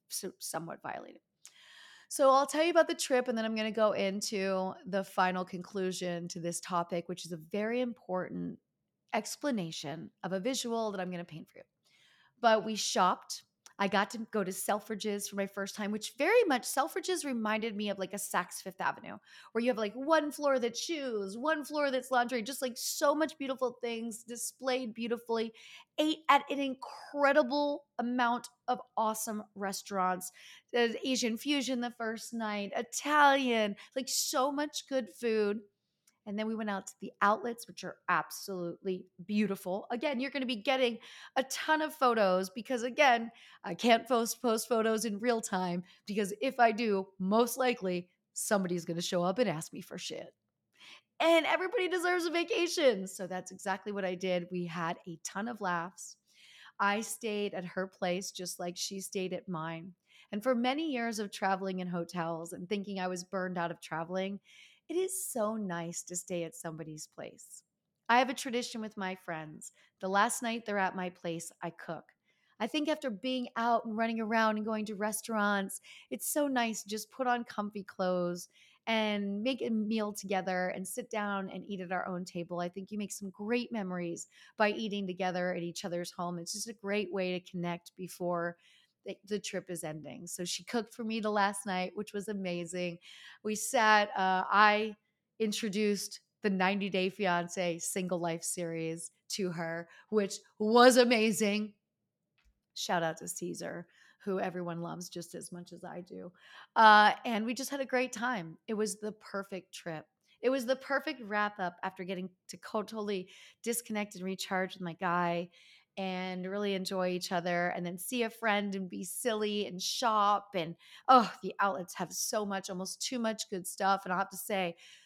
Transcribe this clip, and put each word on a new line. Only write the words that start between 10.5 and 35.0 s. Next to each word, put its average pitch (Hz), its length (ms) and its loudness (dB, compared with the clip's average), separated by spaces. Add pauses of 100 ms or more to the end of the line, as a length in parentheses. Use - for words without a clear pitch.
that 190 100 -6
I'm 180 80 -6
gonna 175 160 -8
paint 156 240 -14
for - 80 -20
you. - 80 -20 (720)
But 220 240 6
we 220 120 -4
shopped. - 680 2 (380)
I 202 60 2
got 202 220 2
to - 80 -10 (140)
go 208 120 0
to 180 80 -6
Selfridges 208 800 -4
for 202 80 -10
my 196 100 0
first 196 260 -6
time, 208 180 -4
which 214 260 -6
very 427 300 6
much, 262 160 2
Selfridges - 600 -2
reminded 220 540 -2
me 208 100 -2
of, 196 100 -2
like, 190 140 -6
a 202 60 -6
Saks 180 380 -2
Fifth - 260 -10
Avenue, - 360 -4 (360)
where 226 100 0
you 247 60 2
have, 220 80 0
like, 208 160 -2
one 294 400 2
floor 277 260 2
that's 233 220 -2
shoes, 226 560 -4
one 302 260 -2
floor 294 260 0
that's 254 220 -2
lingerie, 247 300 2
just, 254 200 -8
like, 254 140 -2
so - 400 2
much 311 220 0
beautiful 254 420 -2
things 233 420 -6
displayed 247 720 -4
beautifully. 226 600 -2 (440)
Ate 311 300 0
at 277 240 8
an 277 80 -2
incredible 285 1300 2 (140)
amount 240 500 0 (180)
of 254 140 0 (160)
awesome 220 480 0 (100)
restaurants. 190 720 0 (440)
There's 233 320 2
Asian 240 320 2
fusion 269 420 0
the 240 120 -2
first 226 420 -6
night, 208 420 -4
Italian, 262 1040 4 (180)
like, 262 140 -4
so 285 420 0
much 294 380 -4
good 262 200 0